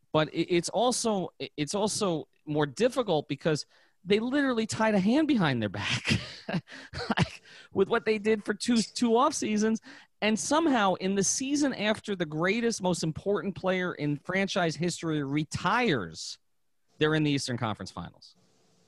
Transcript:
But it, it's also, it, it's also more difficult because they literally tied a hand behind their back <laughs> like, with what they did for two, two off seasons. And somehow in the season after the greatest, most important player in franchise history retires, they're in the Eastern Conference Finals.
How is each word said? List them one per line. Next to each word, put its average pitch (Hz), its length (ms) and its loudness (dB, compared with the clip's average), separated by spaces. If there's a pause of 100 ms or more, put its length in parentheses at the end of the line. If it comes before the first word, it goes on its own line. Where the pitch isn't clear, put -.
(120)
But 156 160 2
it, 165 260 -2
it's 170 140 2
also, 214 720 0
it, 135 180 -8
it's 147 180 -4
also 196 540 -2 (180)
more 151 200 2
difficult 202 640 0
because 151 380 -2 (380)
they 202 140 4
literally 247 480 0
tied 220 280 0
a 202 40 4
hand 254 300 4
behind 156 340 2
their 104 60 0
back 101 520 -2 (280)
<laughs> - 120 -2 (560)
like, - 260 0 (300)
with 196 160 2
what 226 160 0
they 220 140 0
did 214 260 0
for 220 80 -4
two, 226 300 2
two 226 340 0
off 277 180 4
seasons. 214 460 0 (400)
And 214 180 0
somehow 254 560 2
in 190 200 -2
the 196 80 2
season 277 520 0
after 214 400 -2
the 175 120 -4
greatest, 196 560 0
most 180 200 0
important 196 520 -2
player 185 400 -2
in 147 220 -2
franchise 180 600 -2
history 160 460 -2
retires, 151 1160 -2 (600)
they're 151 160 2
in 156 100 2
the 147 60 2
Eastern 131 260 -2
Conference 104 340 -4
Finals. - 440 -14 (540)